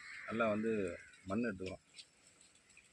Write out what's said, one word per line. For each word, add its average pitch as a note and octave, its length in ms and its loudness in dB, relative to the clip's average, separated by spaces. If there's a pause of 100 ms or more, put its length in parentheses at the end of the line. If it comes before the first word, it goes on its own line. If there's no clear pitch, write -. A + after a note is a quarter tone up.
(300)
நல்லா A2+ 240 4
வந்து A2 180 2 (600)
மண் A#2 180 2
எடுத்துக்கிறோம், F#2 360 -6 (1080)